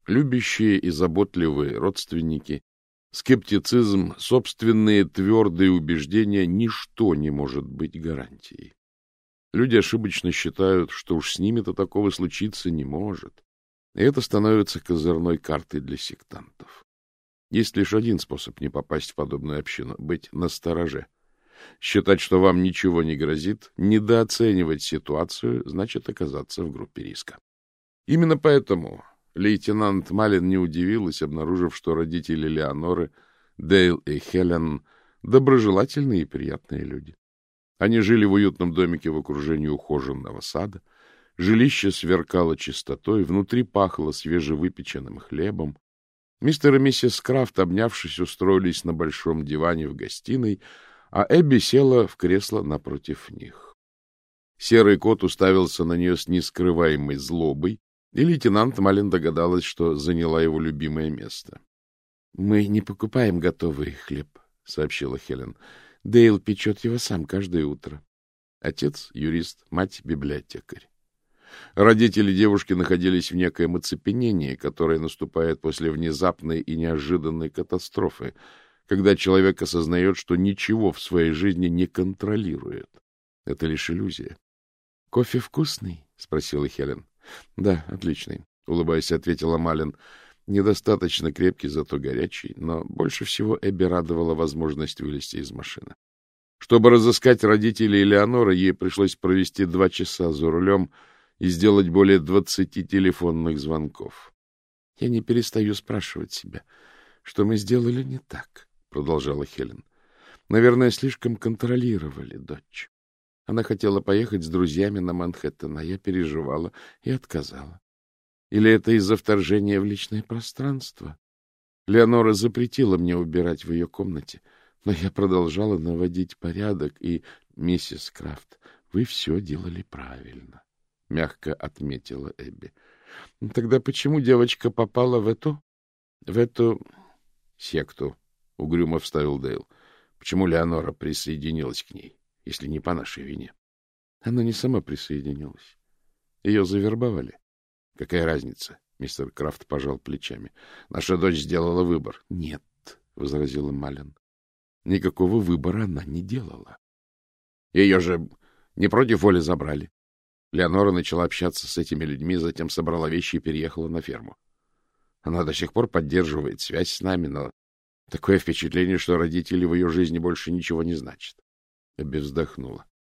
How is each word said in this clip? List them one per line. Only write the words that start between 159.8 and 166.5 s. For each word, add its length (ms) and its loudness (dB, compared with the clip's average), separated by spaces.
Леонора 400 2
начала 320 -2
общаться 440 -4
с 100 -8
этими 260 -4
людьми, 320 -4
затем 340 -4
собрала 400 -2
вещи 280 -4
и 20 -4
переехала 480 -6
на 140 -6
ферму. 360 -14
Она 220 -2
до 100 -4
сих 200 -6
пор 140 0
поддерживает 720 -2